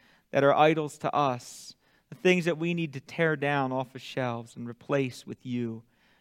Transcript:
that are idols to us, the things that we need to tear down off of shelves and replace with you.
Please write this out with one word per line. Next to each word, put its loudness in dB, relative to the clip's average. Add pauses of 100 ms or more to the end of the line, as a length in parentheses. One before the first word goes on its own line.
(320)
that 4
are 8
idols 4
to -4
us, -4 (340)
the -18
things 4
that 0
we -2
need -4
to -10
tear -2
down 0
off -4
of -16
shelves -6
and -10
replace -4
with -14
you. -4 (380)